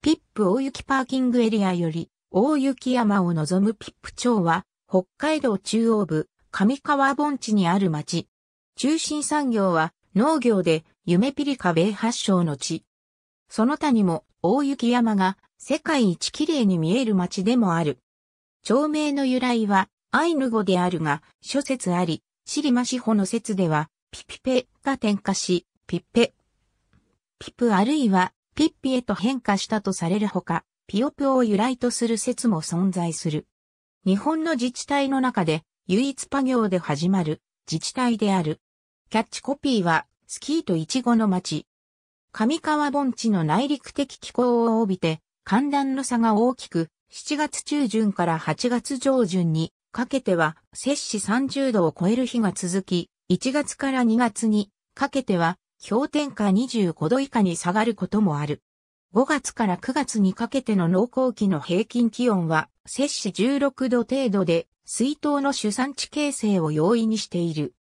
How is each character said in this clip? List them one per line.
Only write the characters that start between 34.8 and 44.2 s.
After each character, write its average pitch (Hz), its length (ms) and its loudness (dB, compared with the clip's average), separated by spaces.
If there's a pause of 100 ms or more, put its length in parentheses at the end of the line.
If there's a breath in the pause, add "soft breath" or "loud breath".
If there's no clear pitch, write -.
体 277 200 0
の 269 120 0
中 247 240 0
で、 160 180 0 (240)
唯 220 220 2
一 - 180 -8
パ 277 160 -2
行 247 260 2
で 185 100 0
始 160 300 -2
ま 190 140 2
る 156 180 -4 (300)
自 160 200 -4
治 - 40 -16
体 240 240 0
で 202 160 2
あ 180 80 2
る。 156 180 -4 (500)
キ 220 80 0
ャ 226 40 0
ッ - 80 -6
チ - 120 -12
コ 269 120 -4
ピ 262 280 0
ー - 20 0
は、 165 240 0 (180)
ス - 140 -14
キ 311 180 -2
ー 320 60 -4
と 185 100 0
イ 160 140 -2
チ 254 140 -2
ゴ 240 120 4
の 220 140 4
街。 180 400 -2 (640)
上 269 260 0
川 302 320 0
盆 269 220 0
地 226 180 -2
の 180 140 2
内 190 240 2
陸 285 240 -6
的 - 260 -4
気 - 140 -16